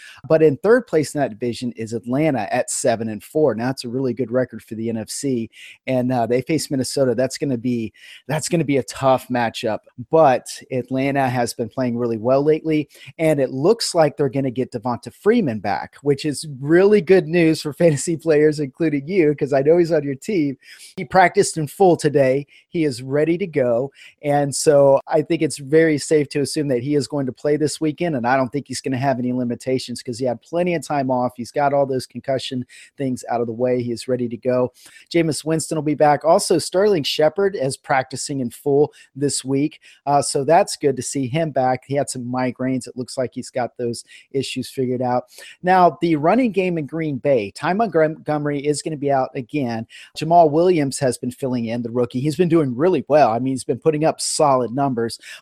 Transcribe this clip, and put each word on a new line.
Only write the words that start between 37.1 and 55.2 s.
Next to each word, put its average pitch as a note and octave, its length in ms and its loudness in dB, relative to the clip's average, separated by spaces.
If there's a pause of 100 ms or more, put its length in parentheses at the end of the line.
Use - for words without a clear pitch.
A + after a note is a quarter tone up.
is C3+ 200 -4
practicing C3+ 640 -4
in A#2+ 120 -4
full C#3+ 420 0 (220)
this C#3 280 -4
week. C#3 360 -2 (260)
Uh, C#3+ 160 4
so C#3 220 -4
that's E3 320 4
good C#3 220 0
to B2+ 40 -6
see C#3 240 -4
him D#3 240 -2
back. C3 380 0
He C3+ 80 -4
had C#3 120 -2
some B2+ 180 -10
migraines. B2+ 640 -4
It A#2+ 100 -14
looks B2 200 -8
like B2 160 -4
he's - 160 -12
got A#2+ 280 -6
those A#2+ 260 -6 (260)
issues C3 400 -6
figured B2+ 320 -4
out. B2 220 -2 (400)
Now, F3+ 380 4
the E3+ 160 2
running G#3 340 2
game F3+ 260 0
in D3+ 80 -4
Green D#3 320 -4
Bay, A2+ 320 2
Ty D#3+ 240 -4
Montgomery D3+ 880 0
is D3 200 0
gonna D#3+ 120 -6
be C#3 140 -4
out C3 240 2
again. A#2+ 540 -4 (280)
Jamal E3 360 6
Williams D#3+ 480 2
has B2+ 180 0
been B2 140 -6
filling B2 340 -4
in, A#2 160 -4
the A#2 80 -8
rookie. B2 300 -2
He's C#3+ 160 -2
been F3 140 2
doing C#3+ 260 2
really D#3 320 0
well. C#3 240 6
I A#2 80 0
mean, C3 140 -2
he's B2+ 100 -6
been C3 140 -2 (100)
putting D3+ 160 2
up D#3 160 0
solid C3 520 0
numbers, B2 480 -2 (220)